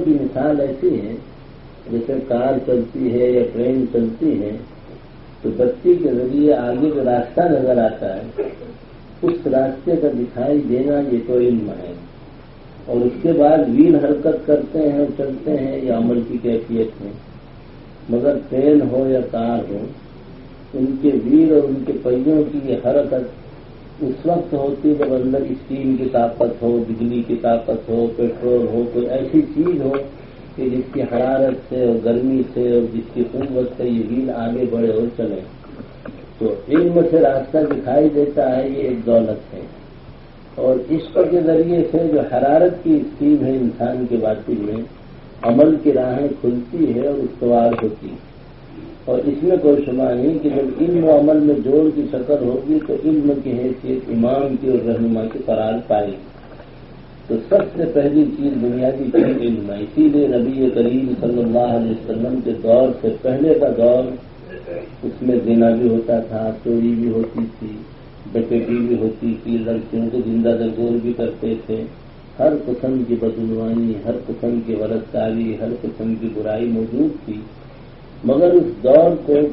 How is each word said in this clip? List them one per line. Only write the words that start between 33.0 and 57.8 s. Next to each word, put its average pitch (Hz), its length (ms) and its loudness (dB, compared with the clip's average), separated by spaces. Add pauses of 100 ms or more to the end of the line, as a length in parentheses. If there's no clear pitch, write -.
کی 123 180 -2
قوت 131 460 -4
سے 123 120 -2
یہ 113 200 0
ویل 127 260 -2
آگے 120 360 -2
بڑھے 113 220 0
اور 113 140 0 (100)
چلے۔ 104 220 -4 (1000)
تو 107 140 0 (160)
علم 170 300 4 (120)
سے 160 100 4
راستہ 135 360 2 (120)
دکھائی 139 460 2
دیتا 143 400 2
ہے، 135 140 0
یہ 135 180 -4
ایک 117 180 -6
دولت 113 480 0
ہے۔ - 80 -12 (920)
اور 127 200 2 (160)
عشق - 260 -2 (140)
کے 175 100 4
ذریعے 165 500 2
سے 165 220 2
جو 143 80 2 (100)
حرارت 147 520 2
کی 160 120 4
اسٹیم 143 500 2
ہے 131 120 0
انسان 123 520 -2
کے 120 120 0
باطن 107 400 -2
میں، 107 200 -6 (600)
عمل 143 400 6
کی 147 100 4
راہیں 127 340 0 (140)
کھلتی 123 520 0
ہے 127 140 0
اور 143 120 -2
استوار 120 520 2 (100)
ہوتی 107 260 -6
ہے۔ - 220 -16 (760)
اور 127 140 0 (100)
اس 143 140 -4
میں 180 180 4
کوئی 147 240 4
شبہ 127 280 0
نہیں 143 260 0
کہ 147 100 0
جب 135 320 -2
علم 170 240 2
و 156 140 8
عمل 151 200 6
میں 147 240 4
جوڑ 139 200 4 (120)
کی 147 160 0
شکل 131 320 0
ہوگی 127 340 0 (100)
تو 131 160 -2
علم 147 280 2 (120)
کی 131 80 -4
حیثیت 127 580 -4
امام 123 520 0
کی 131 80 0
اور 113 180 2
رہنما 113 360 0 (100)
کی - 120 -8
قرار 110 420 0
پائے 104 200 0
گی۔ 95 100 -8 (1080)
تو 117 100 -2 (120)
سب - 140 4 (120)
سے 170 180 -2